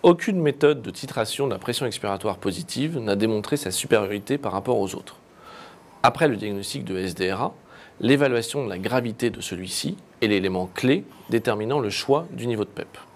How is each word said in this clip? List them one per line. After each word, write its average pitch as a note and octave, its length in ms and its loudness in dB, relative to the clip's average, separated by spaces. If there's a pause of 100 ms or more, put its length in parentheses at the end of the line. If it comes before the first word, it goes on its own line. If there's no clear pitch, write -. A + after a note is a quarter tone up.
Aucune F3 380 6
méthode D3 400 4
de G2 80 -8
titration A#2+ 560 -4
de B2+ 60 0
la F#2+ 80 -4
pression B2 260 -2
expiratoire G2+ 520 -2
positive G2+ 600 -4
n'a G#2+ 180 0
démontré A2 400 0
sa C#3+ 140 -4
supériorité G#2 680 0
par A2 120 -4
rapport G#2+ 280 0
aux F#2+ 160 -2
autres. - 220 -14 (840)
Après B2 260 4
le A#2 100 2
diagnostic G#2 460 -6
de F#2+ 140 -4
S F#2 160 -2
D F#2 180 0
R F#2+ 100 -2
A, C#3 120 -4 (460)
l'évaluation C3 680 2
de G#2+ 40 -6
la F#2 100 -6
gravité A#2 500 0
de - 120 -8
celui-ci F#2 560 -6 (240)
est A2+ 60 2
l'élément F#2 460 2
clé D3 300 2 (260)
déterminant A2+ 500 0
le G#2+ 120 -2
choix C#3+ 400 0
du A#2+ 160 -6
niveau A2 160 -2
de - 60 -6
pep. - 280 -12 (180)